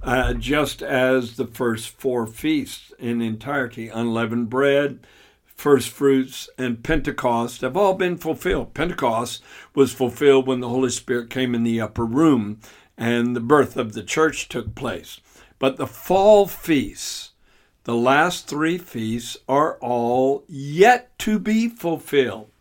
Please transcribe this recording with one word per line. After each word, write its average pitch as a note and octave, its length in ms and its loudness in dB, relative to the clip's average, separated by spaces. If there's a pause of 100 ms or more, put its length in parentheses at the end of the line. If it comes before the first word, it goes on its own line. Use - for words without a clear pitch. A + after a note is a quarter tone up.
uh, B2+ 300 0
just C3+ 500 -2
as B2+ 540 0
the A#2+ 100 -4
first A2+ 440 -4
four B2 360 -2
feasts - 720 -6
in A#2+ 220 -4
entirety, A#2 680 -6
unleavened A#2 600 -2
bread, C#3 520 0 (440)
first C#3 460 2
fruits, C3+ 680 0
and A#2+ 260 -6
Pentecost B2 800 -2
have B2+ 160 -4
all G3 160 4
been F3+ 240 -2
fulfilled. D#3+ 560 -4
Pentecost B2 720 -2 (320)
was C3 180 4
fulfilled C3 540 4
when B2+ 140 -2
the B2 80 -8
Holy B2+ 200 0
Spirit A#2+ 400 -4
came B2+ 260 -2
in A#2 100 0
the A#2 160 0
upper A#2 260 -4
room A#2+ 540 2 (360)
and A#2+ 400 -2
the A#2 40 -4
birth C3+ 360 2
of A2+ 160 -4
the A2 100 -10
church D#3 460 -2
took A2+ 260 -10
place. G#2+ 460 -10 (380)
But C3+ 180 0
the C#3 100 -6
fall G3 600 4
feasts, - 840 -4 (520)
the A#2+ 120 -2
last C#3 500 2
three D#3+ 320 -2
feasts, A#2 580 -8 (100)
are C#3+ 340 2
all B2 680 0
yet E3+ 720 2
to G#3+ 200 0
be A3 300 0
fulfilled. C#3+ 800 -2 (120)